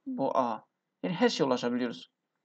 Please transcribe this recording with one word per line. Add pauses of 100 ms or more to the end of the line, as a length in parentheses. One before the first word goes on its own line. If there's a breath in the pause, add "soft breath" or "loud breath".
Bu
A. (400)
Yani
her
şeye
ulaşabiliyoruz. (360)